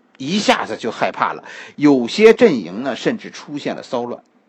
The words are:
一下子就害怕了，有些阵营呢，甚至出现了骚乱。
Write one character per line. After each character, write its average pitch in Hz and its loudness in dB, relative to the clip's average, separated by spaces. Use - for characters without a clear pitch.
一 170 -4
下 220 0
子 107 -8
就 117 -6
害 98 -4
怕 92 -2
了， - -12
有 135 4
些 220 6
阵 214 4
营 92 -8
呢， 135 -6
甚 135 -2
至 98 -16
出 - -14
现 127 -8
了 - -12
骚 120 -6
乱。 117 -12